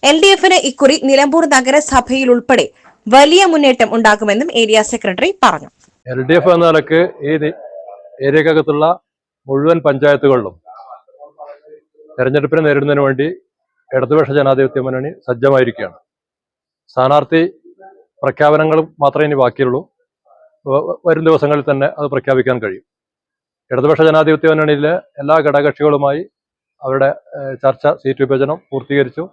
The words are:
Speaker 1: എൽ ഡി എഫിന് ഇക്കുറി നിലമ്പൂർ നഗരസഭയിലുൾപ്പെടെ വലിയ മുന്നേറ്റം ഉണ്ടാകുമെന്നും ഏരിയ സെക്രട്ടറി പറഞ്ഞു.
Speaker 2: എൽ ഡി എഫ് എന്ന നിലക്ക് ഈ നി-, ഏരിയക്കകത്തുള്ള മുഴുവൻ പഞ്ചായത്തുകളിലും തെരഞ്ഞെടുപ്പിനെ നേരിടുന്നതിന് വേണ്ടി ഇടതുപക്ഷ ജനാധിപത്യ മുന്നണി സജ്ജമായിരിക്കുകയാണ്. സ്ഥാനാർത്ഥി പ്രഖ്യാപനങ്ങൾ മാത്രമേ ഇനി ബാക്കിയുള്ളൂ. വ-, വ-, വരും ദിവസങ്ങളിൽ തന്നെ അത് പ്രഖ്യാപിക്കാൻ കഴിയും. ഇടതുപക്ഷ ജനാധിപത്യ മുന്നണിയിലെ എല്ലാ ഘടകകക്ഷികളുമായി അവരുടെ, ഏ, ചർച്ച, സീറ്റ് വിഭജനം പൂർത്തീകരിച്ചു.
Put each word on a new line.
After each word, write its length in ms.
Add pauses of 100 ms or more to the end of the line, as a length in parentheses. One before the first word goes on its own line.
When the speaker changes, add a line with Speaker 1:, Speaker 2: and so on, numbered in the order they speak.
Speaker 1:
എൽ 180
ഡി 40
എഫിന് 280
ഇക്കുറി 500
നിലമ്പൂർ 500
നഗരസഭയിലുൾപ്പെടെ 1120 (400)
വലിയ 360
മുന്നേറ്റം 500
ഉണ്ടാകുമെന്നും 580
ഏരിയ 300
സെക്രട്ടറി 600
പറഞ്ഞു. 280 (420)
Speaker 2:
എൽ 100
ഡി 140
എഫ് 120
എന്ന 220
നിലക്ക് 300 (220)
ഈ 140
നി-, 220 (680)
ഏരിയക്കകത്തുള്ള 720 (500)
മുഴുവൻ 320
പഞ്ചായത്തുകളിലും 800 (1600)
തെരഞ്ഞെടുപ്പിനെ 440
നേരിടുന്നതിന് 380
വേണ്ടി 320 (640)
ഇടതുപക്ഷ 340
ജനാധിപത്യ 500
മുന്നണി 300 (160)
സജ്ജമായിരിക്കുകയാണ്. 720 (920)
സ്ഥാനാർത്ഥി 500 (800)
പ്രഖ്യാപനങ്ങൾ 640 (140)
മാത്രമേ 240
ഇനി 100
ബാക്കിയുള്ളൂ. 460 (880)
വ-, 220
വ-, 180
വരും 180
ദിവസങ്ങളിൽ 460
തന്നെ 160 (120)
അത് 80
പ്രഖ്യാപിക്കാൻ 560
കഴിയും. 200 (880)
ഇടതുപക്ഷ 280
ജനാധിപത്യ 480
മുന്നണിയിലെ 460 (260)
എല്ലാ 160
ഘടകകക്ഷികളുമായി 880 (560)
അവരുടെ, 280 (260)
ഏ, 180
ചർച്ച, 320 (160)
സീറ്റ് 200
വിഭജനം 360 (120)
പൂർത്തീകരിച്ചു. 640